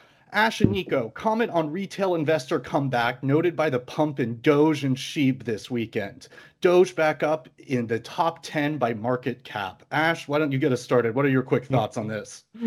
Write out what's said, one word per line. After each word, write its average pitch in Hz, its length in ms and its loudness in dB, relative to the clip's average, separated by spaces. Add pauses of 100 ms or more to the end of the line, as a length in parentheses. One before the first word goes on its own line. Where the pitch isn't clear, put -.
(340)
Ash 220 260 0
and 202 120 4
Nico, 147 380 -2
comment 220 420 0
on 160 180 0
retail 190 460 -2
investor 156 420 0
comeback 127 640 -2
noted 156 320 2
by 156 160 0
the 123 80 -2
pump 151 400 -2
in 117 220 -4
Doge 147 420 4
and 131 140 0
Sheeb 131 480 -2
this 107 260 -6
weekend. 110 560 -6 (340)
Doge 180 360 6
back 156 260 2
up 156 260 -2 (100)
in 120 280 -2
the 113 140 -2
top 165 420 -4
ten 151 340 -4
by 123 180 -2
market 123 500 -4
cap. 95 480 -8
Ash, 160 340 0
why 147 140 0
don't 151 100 0
you 135 80 -2
get 139 140 2
us 123 100 -2
started? 117 320 2
What 139 100 2
are 143 40 4
your 131 160 2
quick - 220 0
thoughts 117 300 0
on 107 120 -6
this? 107 340 -10 (240)